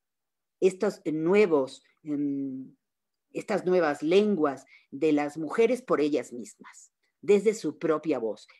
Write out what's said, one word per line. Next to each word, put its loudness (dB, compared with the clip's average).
estos 0
nuevos, 0
em, -6
estas -4
nuevas 2
lenguas 2
de 0
las -2
mujeres 0
por 0
ellas -2
mismas, -18
desde 2
su -8
propia -2
voz, -6